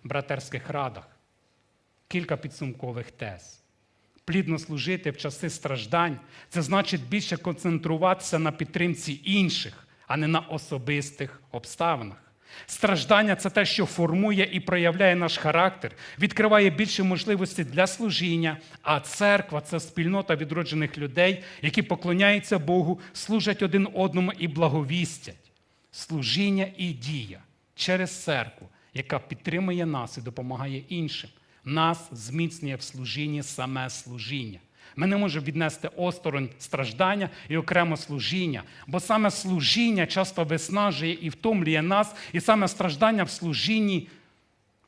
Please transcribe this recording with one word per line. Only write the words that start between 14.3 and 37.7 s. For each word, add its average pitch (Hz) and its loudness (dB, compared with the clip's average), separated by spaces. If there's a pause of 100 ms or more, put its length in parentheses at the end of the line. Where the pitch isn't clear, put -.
і 180 -2
проявляє 180 4
наш 170 0
характер, 165 2 (280)
відкриває 208 6
більше 190 0
можливостей 185 0
для 151 2
служіння, 165 0 (240)
а 147 2
церква — 196 2
це 160 -4
спільнота 180 0
відроджених 156 -2
людей, 175 2 (180)
які 160 2
поклоняються 190 2
Богу, 175 2 (140)
служать 202 0
один 190 4
одному 185 2
і 175 -4
благовістять. 156 0 (400)
Служіння 190 0 (100)
і 180 -4
дія 120 -8 (360)
через 185 -2
церкву, - -2 (240)
яка 135 -4
підтримує 175 -2
нас 135 -4
і 127 -10
допомагає 127 -8
іншим. 170 -6 (360)
Нас 160 0
зміцнює 139 -6
в 127 -12
служінні 147 -6
саме 131 -6
служіння. 117 -10 (360)
Ми 165 0
не 196 4
можемо 156 0
віднести 156 -2
осторонь 165 -2 (100)
страждання 175 0 (200)
і 160 0
окремо 165 2